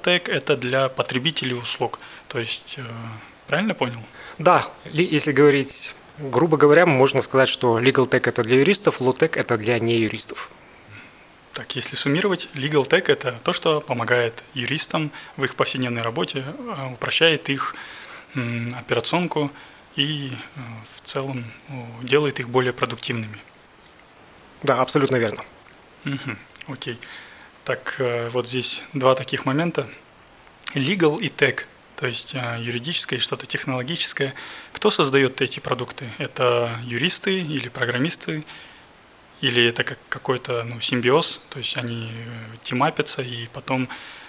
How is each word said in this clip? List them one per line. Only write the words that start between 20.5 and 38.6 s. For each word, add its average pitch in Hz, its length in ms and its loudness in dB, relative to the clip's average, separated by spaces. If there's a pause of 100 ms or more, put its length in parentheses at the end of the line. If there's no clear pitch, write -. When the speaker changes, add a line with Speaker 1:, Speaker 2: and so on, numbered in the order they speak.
Speaker 1:
в - 120 -18
целом, 135 380 -4 (240)
о, 120 340 -12
делает 135 380 2
их 120 80 -6
более 123 240 2
продуктивными. 117 640 -4 (1300)
Speaker 2:
Да, 127 180 4
абсолютно 135 360 4
верно. 113 280 0 (600)
Speaker 1:
Мгм, 127 340 -6 (300)
окей. 123 300 -10 (640)
Так, - 340 -4
э, 120 320 0
вот 120 180 -2
здесь 123 340 -2 (120)
два 131 200 6
таких 131 300 -4
момента. 147 420 0 (880)
Legal 151 460 2
и 165 80 -2
tech, - 360 0 (320)
то 135 100 -4
есть, - 280 -6
э, 120 260 -4
юридическое 123 580 -4
и - 40 -2
что-то - 220 -4
технологическое. 135 880 -4 (400)
Кто - 180 2
создает 139 520 4
эти - 180 -2
продукты? 123 560 -4
Это 120 540 2 (140)
юристы 143 580 -2
или 147 260 -4
программисты? 135 800 -4 (960)